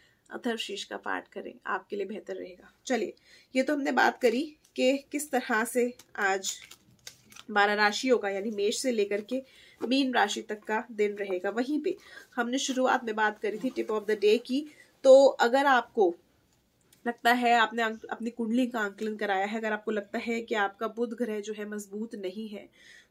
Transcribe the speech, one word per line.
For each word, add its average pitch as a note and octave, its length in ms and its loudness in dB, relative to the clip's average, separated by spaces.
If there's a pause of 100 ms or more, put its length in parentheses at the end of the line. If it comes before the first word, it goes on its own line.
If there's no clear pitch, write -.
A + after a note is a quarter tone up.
(320)
अथर्वशीर्ष A3 520 -6
का G3+ 140 -10
पाठ F#3+ 300 -6
करें, - 280 -14 (100)
आपके G3 300 -6
लिए G3 100 -4
बेहतर F#3+ 300 -10
रहेगा। F3+ 380 -16 (120)
चलिए, A#3 280 -2 (420)
ये C4 80 4
तो D4+ 100 -2
हमने C#4+ 180 -2
बात A#3 300 2
करी B3+ 360 0 (180)
कि B3+ 220 2
किस D4 340 -10
तरह A#3+ 320 0
से A#3+ 300 -2 (220)
आज G3 440 -2 (920)
बारह G#3 220 4
राशियों G#3 440 4
का G3+ 120 -4
यानी G3 220 -4
मेष G3+ 300 0
से C4 100 0
लेकर G#3 300 0
के C4 220 -6 (440)
मीन C4 260 2
राशि G#3 280 0
तक G#3+ 180 -10
का A3+ 320 -6
दिन G#3 200 0
रहेगा। G3 380 -4
वहीं C4 320 -2
पे - 160 -4 (380)
हमने A#3+ 220 -2
शुरुआत B3+ 460 0
में A3 120 -6
बात G#3 240 -2
करी G#3 180 -4
थी B3+ 120 -6
tip A3+ 200 -4
of G#3+ 120 -2
the G#3 160 -2
day G#3 280 4
की, D4 220 -4 (360)
तो C4+ 220 12
अगर C4 400 4
आपको A#3+ 500 4 (920)
लगता A#3+ 260 2
है A#3+ 200 4
आपने A3+ 300 2
अंक-, A3 220 -4
अपनी A3 240 -8
कुंडली A#3 380 0
का A#3+ 120 -6
आंकलन G#3+ 360 -6
कराया G3+ 300 -2
है, G#3+ 120 -4
अगर A3 160 -2
आपको G#3+ 180 -4
लगता G#3 280 -6
है A#3 220 -4
कि A3+ 140 -6
आपका G3+ 320 -2
बुध A3+ 220 -6
ग्रह A3 300 -6
जो G#3 140 -8
है G#3 160 -10
मजबूत G#3 460 -10
नहीं G3+ 320 -10
है, G#3 220 -16 (420)